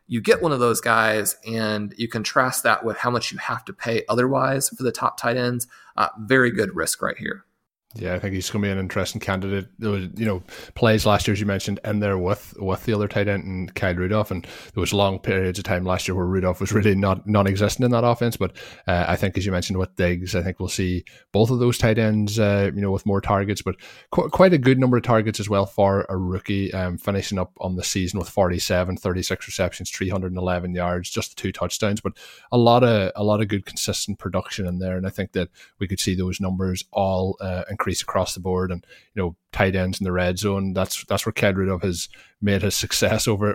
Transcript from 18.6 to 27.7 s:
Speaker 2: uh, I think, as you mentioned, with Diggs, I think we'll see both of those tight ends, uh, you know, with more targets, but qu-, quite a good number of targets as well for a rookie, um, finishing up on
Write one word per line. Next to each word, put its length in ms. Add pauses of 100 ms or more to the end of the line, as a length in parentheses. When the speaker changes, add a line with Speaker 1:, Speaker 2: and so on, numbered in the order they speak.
Speaker 2:
uh, 220
I 80
think, 220
as 80
you 60
mentioned, 260
with 180
Diggs, 400
I 60
think 180
we'll 80
see 380 (260)
both 180
of 100
those 180
tight 180
ends, 420
uh, 360
you 80
know, 80
with 160
more 160
targets, 400
but 140 (360)
qu-, 160
quite 240
a 60
good 200
number 200
of 40
targets 380
as 80
well 160
for 460
a 60
rookie, 580
um, 240
finishing 400
up 200
on 180